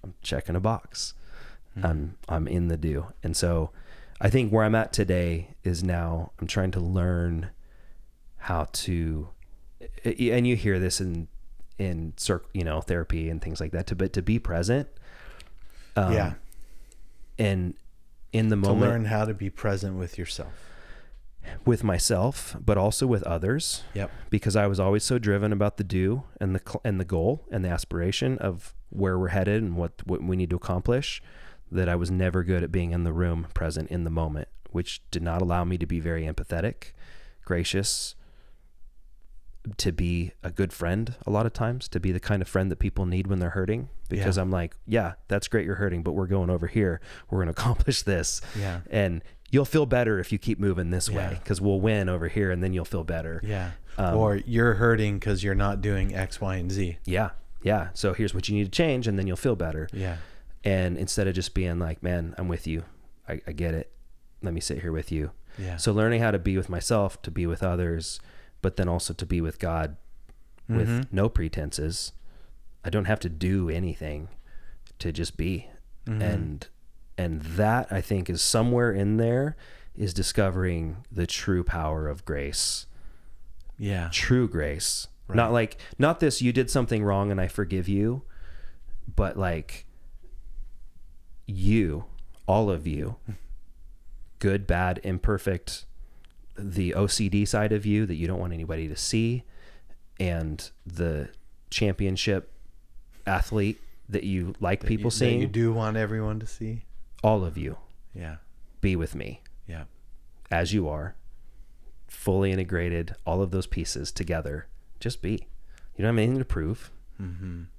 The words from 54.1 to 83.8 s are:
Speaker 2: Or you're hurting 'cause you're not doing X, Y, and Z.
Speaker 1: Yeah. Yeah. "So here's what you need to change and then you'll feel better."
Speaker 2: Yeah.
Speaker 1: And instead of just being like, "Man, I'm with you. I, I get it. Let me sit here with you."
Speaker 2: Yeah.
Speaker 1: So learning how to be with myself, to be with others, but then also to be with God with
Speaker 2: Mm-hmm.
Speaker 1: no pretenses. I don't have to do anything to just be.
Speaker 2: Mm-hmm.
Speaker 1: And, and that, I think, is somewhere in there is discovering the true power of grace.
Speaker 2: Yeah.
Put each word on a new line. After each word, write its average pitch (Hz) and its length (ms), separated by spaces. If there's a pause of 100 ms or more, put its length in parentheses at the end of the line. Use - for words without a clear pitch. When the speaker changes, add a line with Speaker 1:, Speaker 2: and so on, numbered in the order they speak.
Speaker 2:
Or 107 200
you're 117 380
hurting 107 460
'cause 98 240
you're 98 100
not 101 280
doing 98 320
X, - 260
Y, 95 160
and 92 160
Z. 92 320
Speaker 1:
Yeah. 95 260 (320)
Yeah. 101 300
"So - 220
here's 104 200
what 92 140
you 104 80
need 104 80
to 92 60
change 131 360
and 101 120
then 98 80
you'll 90 100
feel 120 200
better." 78 360
Speaker 2:
Yeah. 92 240 (480)
Speaker 1:
And 92 320
instead 95 320
of 90 60
just 90 180
being 87 260
like, 82 240
"Man, 85 360
I'm 90 100
with 85 180
you. 80 180 (440)
I, 78 180
I 82 60
get 80 220
it. - 180 (500)
Let 87 120
me 82 60
sit 71 200
here 82 120
with 80 200
you." 76 200 (260)
Speaker 2:
Yeah. 92 180
Speaker 1:
So 107 160
learning 113 300
how 110 80
to 101 80
be 95 180
with 95 140
myself, 98 520
to - 80
be 85 160
with 85 160
others, 87 580 (420)
but 90 140
then 90 120
also 85 260
to 87 120
be 87 140
with 80 180
God 80 380 (720)
with 113 200
Speaker 2:
Mm-hmm. 120 280
Speaker 1:
no 101 120
pretenses. 80 840 (720)
I 90 60
don't 98 160
have 107 140
to 90 80
do 90 400
anything 78 600 (720)
to 85 120
just 80 240
be. 87 320 (380)
Speaker 2:
Mm-hmm. 107 160
Speaker 1:
And, 82 460 (500)
and 82 240
that, 104 500
I 95 80
think, 92 300
is 82 100
somewhere 120 520
in 101 240
there 120 400 (400)
is 95 180
discovering 90 840 (120)
the 92 160
true 90 380
power 78 440
of - 160
grace. 71 600 (920)
Speaker 2:
Yeah. 95 340